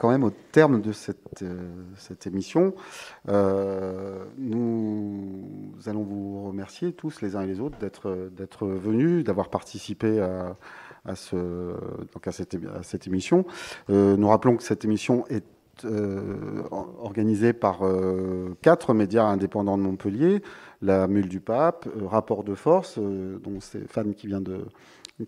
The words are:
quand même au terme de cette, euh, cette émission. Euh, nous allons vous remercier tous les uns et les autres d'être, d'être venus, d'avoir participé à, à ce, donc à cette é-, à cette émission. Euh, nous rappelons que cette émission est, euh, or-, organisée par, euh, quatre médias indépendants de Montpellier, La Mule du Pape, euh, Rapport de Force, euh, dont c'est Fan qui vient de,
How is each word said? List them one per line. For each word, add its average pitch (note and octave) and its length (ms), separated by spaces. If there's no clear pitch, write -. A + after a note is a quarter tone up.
quand A#2 80
même C3 140
au G#2+ 80
terme C#3+ 500
de G#2+ 120
cette, - 500
euh, F2+ 260
cette - 300
émission. D#3 480
Euh, G2 960
nous G#2+ 1040
allons G#2+ 160
vous G2+ 460
remercier G2 440
tous D#3 300
les G2+ 140
uns G2 80
et - 20
les F#2+ 140
autres C#3+ 180
d'être, F#2+ 580
d'être F#2+ 300
venus, A2 580
d'avoir F#2+ 260
participé G#2+ 720
à, F#2 360
à F#2+ 80
ce, - 220
donc - 140
à F#2 40
cette - 240
é-, E3 200
à F2 60
cette - 240
émission. F#2+ 400
Euh, G2 260
nous G#2 100
rappelons A2 300
que - 60
cette - 220
émission A2 420
est, A2 180
euh, G2+ 840
or-, F#2+ 180
organisée G#2+ 500
par, G2 320
euh, F#2 760
quatre E3 320
médias A2 300
indépendants G2+ 520
de G2 60
Montpellier, G#2+ 580
La F#2+ 260
Mule G2 220
du F2+ 120
Pape, D3+ 440
euh, G#2 220
Rapport G#2 360
de G2+ 120
Force, F3 420
euh, F#2+ 400
dont G2+ 220
c'est G2+ 280
Fan G#2 280
qui - 100
vient G2 160
de, F#2 240